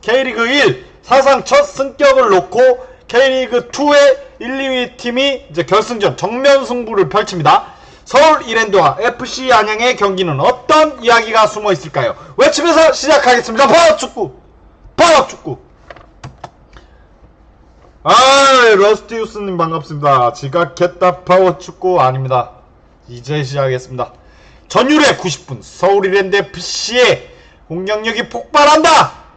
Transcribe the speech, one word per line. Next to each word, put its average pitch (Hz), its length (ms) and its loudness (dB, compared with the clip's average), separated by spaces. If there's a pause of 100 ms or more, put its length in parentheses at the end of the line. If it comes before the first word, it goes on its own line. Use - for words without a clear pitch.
K리그 233 460 -2
일 254 380 -2 (160)
사상 262 420 2
첫 285 200 2
승격을 269 640 0
놓고 240 580 0 (200)
K리그 254 640 -2
투의 285 480 2 (220)
일, 254 200 -10
이 269 100 -6
위 247 280 -6
팀이 254 520 -4
이제 160 140 -6
결승전 202 540 -2
정면 262 480 0
승부를 220 440 -4
펼칩니다. 185 640 -2 (320)
서울 294 380 2
이랜드와 208 560 0
에프씨 254 540 -4
안양의 214 420 0
경기는 185 440 -2
어떤 262 640 0
이야기가 226 440 2
숨어 214 240 -4
있을까요? 147 440 -4 (220)
외치면서 311 540 2
시작하겠습니다. 247 760 0
파워 320 280 4
축구! 226 380 -8 (600)
파워 311 320 4
축구! - 320 -14 (2500)
아, 165 100 2 (640)
러스티우스님 208 800 -2
반갑습니다. 147 760 -2
지각했다 175 880 -4
파워 180 360 2
축구 180 440 -4
아닙니다. 131 500 -2 (560)
이제 131 360 -8
시작하겠습니다. 127 680 -6 (540)
전율의 277 520 2
구십 - 280 -8
분, 117 140 -14
서울 196 440 -2
이랜드 190 300 -2
에프씨의 202 920 -2 (380)
공격력이 214 640 -6
폭발한다! 302 960 2 (140)